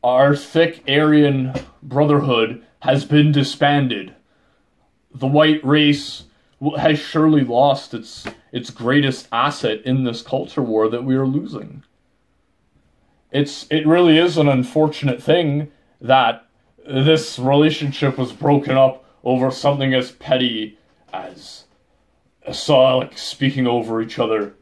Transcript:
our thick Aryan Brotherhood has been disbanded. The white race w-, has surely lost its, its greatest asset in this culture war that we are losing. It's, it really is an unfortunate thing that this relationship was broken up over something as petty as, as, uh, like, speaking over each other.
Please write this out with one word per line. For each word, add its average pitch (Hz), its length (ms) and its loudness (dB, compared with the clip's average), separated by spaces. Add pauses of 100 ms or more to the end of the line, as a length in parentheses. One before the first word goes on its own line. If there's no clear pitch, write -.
our 135 320 4
thick 165 500 -2
Aryan 143 680 2 (280)
Brotherhood 135 800 0 (180)
has 139 260 0
been 151 260 4
disbanded. 135 840 -2 (1000)
The 135 120 -6
white 151 380 2
race 147 600 0 (360)
w-, 151 180 -4
has 156 200 2
surely 156 440 2
lost 123 520 0
its, - 320 -16 (260)
its 123 160 -10
greatest 131 640 -2
asset 117 540 -2
in 131 180 -2
this 117 160 -6
culture - 420 -6
war 110 260 0
that 120 160 -6
we 131 120 0
are 135 100 0
losing. 131 560 -8 (1500)
It's, 143 380 -4
it 151 160 0
really 165 320 6
is 170 180 2
an 147 120 2
unfortunate 139 760 0
thing 151 500 0 (300)
that 120 440 0 (400)
this 147 520 0
relationship 143 800 0
was 127 140 -6
broken 143 440 -2
up 131 280 2 (200)
over 127 260 0
something 135 440 -2
as 127 180 -2
petty 117 680 -6 (340)
as, 92 520 -18 (840)
as, - 240 -10
uh, 131 280 6
like, - 200 -8
speaking 135 480 -2
over 113 340 -2
each 110 180 -8
other. 110 440 -2